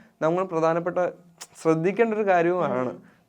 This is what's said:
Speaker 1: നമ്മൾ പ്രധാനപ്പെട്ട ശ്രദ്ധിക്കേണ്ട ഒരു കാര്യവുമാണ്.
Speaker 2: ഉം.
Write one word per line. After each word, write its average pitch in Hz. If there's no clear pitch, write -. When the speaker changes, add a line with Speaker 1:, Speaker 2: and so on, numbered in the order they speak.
Speaker 1:
നമ്മൾ 170
പ്രധാനപ്പെട്ട 170
ശ്രദ്ധിക്കേണ്ട 196
ഒരു 208
കാര്യവുമാണ്. 170
Speaker 2:
ഉം. -